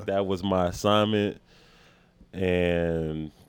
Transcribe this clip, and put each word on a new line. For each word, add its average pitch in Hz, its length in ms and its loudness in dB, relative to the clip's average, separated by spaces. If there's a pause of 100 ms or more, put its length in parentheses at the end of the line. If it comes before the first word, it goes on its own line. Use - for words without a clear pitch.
that 98 180 0
was 95 160 -4
my 92 260 2
assignment. 104 720 0 (920)
And 85 1000 0 (180)